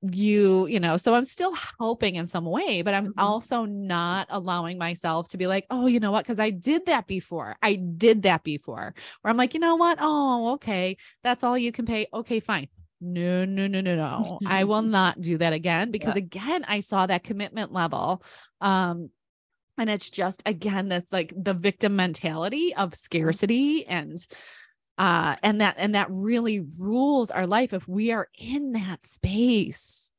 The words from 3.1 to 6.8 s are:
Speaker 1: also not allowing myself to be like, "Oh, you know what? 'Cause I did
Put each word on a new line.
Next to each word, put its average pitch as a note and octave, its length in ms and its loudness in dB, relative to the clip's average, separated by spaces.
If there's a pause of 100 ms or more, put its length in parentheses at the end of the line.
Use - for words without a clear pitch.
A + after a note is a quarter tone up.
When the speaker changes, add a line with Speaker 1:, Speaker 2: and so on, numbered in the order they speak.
Speaker 1:
also A3 460 0
not F#3+ 640 -2
allowing F3 480 -4
myself E3+ 520 -4
to - 80 -12
be F3+ 80 -2
like, F#3+ 240 0
"Oh, B3+ 180 0
you A#3+ 120 4
know G#3 120 0
what? A3 140 2
'Cause G#3+ 140 -4
I G#3+ 120 2
did C#4+ 340 0